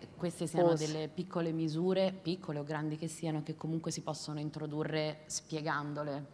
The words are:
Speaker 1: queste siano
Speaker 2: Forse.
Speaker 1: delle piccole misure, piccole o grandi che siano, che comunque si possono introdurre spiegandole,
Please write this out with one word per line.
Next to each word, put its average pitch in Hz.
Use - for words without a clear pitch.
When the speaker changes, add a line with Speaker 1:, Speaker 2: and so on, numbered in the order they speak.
Speaker 1:
queste 175
siano 170
Speaker 2:
Forse. 156
Speaker 1:
delle 156
piccole 170
misure, 175
piccole 160
o 143
grandi 151
che 160
siano, 156
che 156
comunque 160
si 160
possono 151
introdurre 151
spiegandole, 147